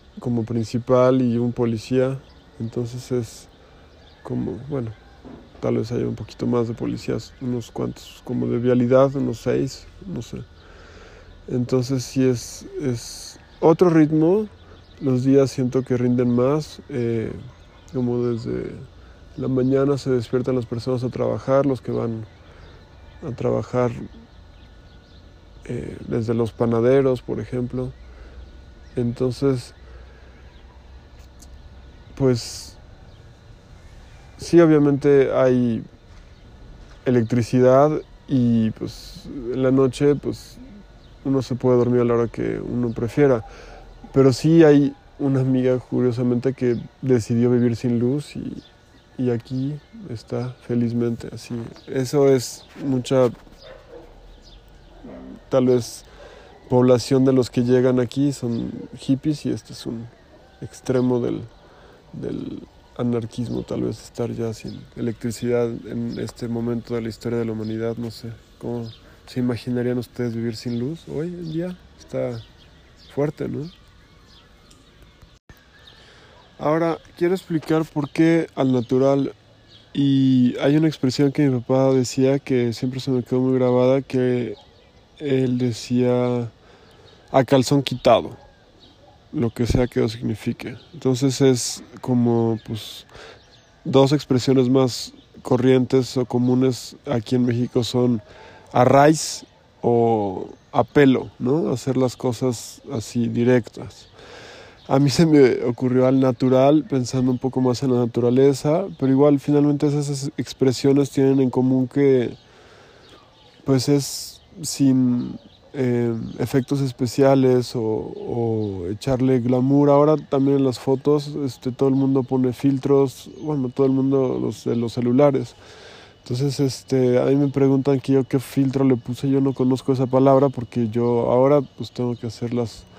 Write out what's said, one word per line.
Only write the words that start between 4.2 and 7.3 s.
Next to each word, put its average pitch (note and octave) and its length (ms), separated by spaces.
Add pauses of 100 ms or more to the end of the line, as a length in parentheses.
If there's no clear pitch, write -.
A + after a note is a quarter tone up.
como, B2 340 (100)
bueno, C3 240 (720)
tal A#2+ 160
vez A2+ 140
haya A#2+ 160
un A#2 80
poquito A#2 320
más A#2+ 200
de A#2 60
policías, A#2+ 680